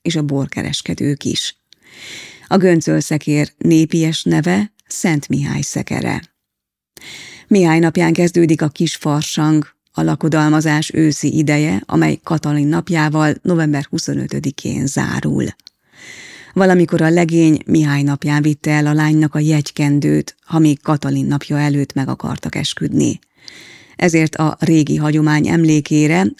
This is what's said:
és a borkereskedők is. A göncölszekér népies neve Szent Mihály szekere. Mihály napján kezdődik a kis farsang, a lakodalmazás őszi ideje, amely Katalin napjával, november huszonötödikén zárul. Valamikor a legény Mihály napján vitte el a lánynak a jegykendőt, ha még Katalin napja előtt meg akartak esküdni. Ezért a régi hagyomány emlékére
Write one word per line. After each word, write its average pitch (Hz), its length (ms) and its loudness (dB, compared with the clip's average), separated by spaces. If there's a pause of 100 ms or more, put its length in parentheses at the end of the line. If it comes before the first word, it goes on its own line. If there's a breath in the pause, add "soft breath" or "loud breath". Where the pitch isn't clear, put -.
és 165 140 -2
a 151 60 -2
borkereskedők 143 1000 -4
is. - 320 -6 (920 loud breath)
A - 100 2
göncölszekér 156 1000 0
népies 160 640 0
neve 175 500 0 (140)
Szent 156 420 -4
Mihály 143 320 -4
szekere. 131 600 -6 (1300 loud breath)
Mihály 170 300 4
napján 165 340 2
kezdődik 170 500 2
a 156 60 2
kis 160 260 -4
farsang, 151 720 -2 (260)
a 156 100 -4
lakodalmazás 156 920 0
őszi 151 420 0
ideje, 151 500 0
amely 160 360 0
Katalin 147 440 -2
napjával, 156 760 0
november 156 480 0
huszonötödikén 139 960 -6
zárul. 135 580 -4 (1080 loud breath)
Valamikor 180 480 2
a 160 100 4
legény 165 560 4
Mihály 147 360 2
napján 147 400 0
vitte 151 280 0
el 151 160 2
a 147 60 2
lánynak 156 420 2
a 156 40 -2
jegykendőt, 151 1040 0
ha 165 140 -2
még 151 240 4
Katalin 139 440 -2
napja 143 320 -2
előtt 143 340 0
meg 135 160 -2
akartak 139 460 -6
esküdni. 151 640 -2 (800 loud breath)
Ezért 160 400 0
a 156 240 -2
régi 156 360 2
hagyomány 151 520 2
emlékére 156 800 2 (140)